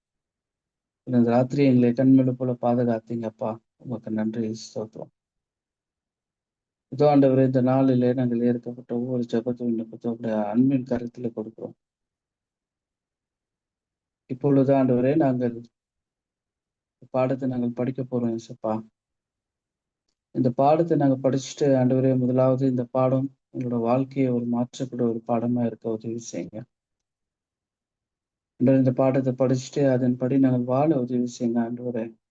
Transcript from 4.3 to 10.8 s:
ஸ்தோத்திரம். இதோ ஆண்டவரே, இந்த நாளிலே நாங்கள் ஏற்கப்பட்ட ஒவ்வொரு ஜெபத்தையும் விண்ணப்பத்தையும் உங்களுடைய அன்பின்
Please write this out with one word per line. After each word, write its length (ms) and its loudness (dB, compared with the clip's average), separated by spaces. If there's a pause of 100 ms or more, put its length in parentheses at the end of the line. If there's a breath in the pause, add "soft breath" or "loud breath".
ஸ்தோத்திரம். 560 -14 (1800)
இதோ 280 4
ஆண்டவரே, 280 6
இந்த 160 2
நாளிலே 520 2
நாங்கள் 280 0
ஏற்கப்பட்ட 540 -4
ஒவ்வொரு 340 -2
ஜெபத்தையும் 400 -4
விண்ணப்பத்தையும் 460 -6
உங்களுடைய 340 -4
அன்பின் 360 2